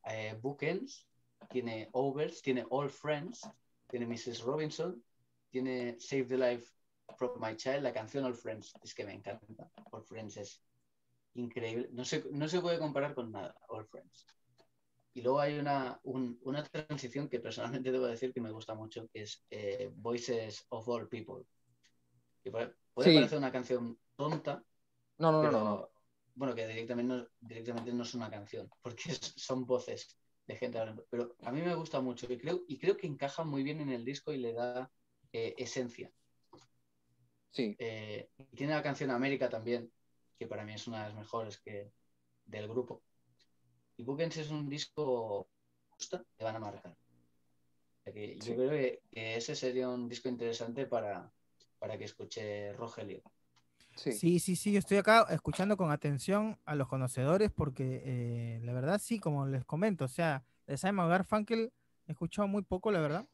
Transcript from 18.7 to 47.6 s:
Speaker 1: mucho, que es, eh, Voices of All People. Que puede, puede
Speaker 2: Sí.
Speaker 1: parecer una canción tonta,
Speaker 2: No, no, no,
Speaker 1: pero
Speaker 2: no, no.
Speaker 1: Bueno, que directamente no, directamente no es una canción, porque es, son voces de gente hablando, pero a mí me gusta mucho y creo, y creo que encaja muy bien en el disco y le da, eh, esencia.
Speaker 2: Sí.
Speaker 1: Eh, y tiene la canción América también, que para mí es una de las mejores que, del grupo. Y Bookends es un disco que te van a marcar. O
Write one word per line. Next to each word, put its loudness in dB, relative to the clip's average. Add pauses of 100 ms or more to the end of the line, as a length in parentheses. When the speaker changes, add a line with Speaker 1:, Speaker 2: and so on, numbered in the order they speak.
Speaker 1:
mucho, -10
que -8
es, -12
eh, -4
Voices -2
of -6
All -2
People. -10 (1000)
Que -8
puede, -4 (200)
puede 8
Speaker 2:
Sí. 12
Speaker 1:
parecer 8
una 0
canción 0 (160)
tonta, -2 (560)
Speaker 2:
No, 8
no, 8
no, 8
Speaker 1:
pero 6
Speaker 2:
no, -
no. 0 (480)
Speaker 1:
Bueno, 0
que -2
directamente 0
no, -4 (120)
directamente -6
no 0
es -6
una -4
canción, -8 (120)
porque -6
es, -4 (160)
son -2
voces 0 (320)
de -6
gente -4
hablando, -6
pero -4
a -4
mí -2
me 2
gusta -2
mucho -4
y -4
creo, -2
y -6
creo 4
que -4
encaja -2
muy 0
bien -2
en -2
el -2
disco -6
y -2
le -2
da, -2 (420)
eh, -2
esencia. -4 (1400)
Speaker 2:
Sí. -2
Speaker 1:
Eh, -8
y -20
tiene 0
la 0
canción -2
América 2
también, -2 (460)
que -8
para -8
mí -10
es -10
una -6
de -6
las -12
mejores -8
que, -12 (540)
del -8
grupo. -4 (960)
Y -10
Bookends 0
es -4
un -2
disco -2 (500)
que -6 (200)
te -6
van 0
a -6
marcar. -10
O -20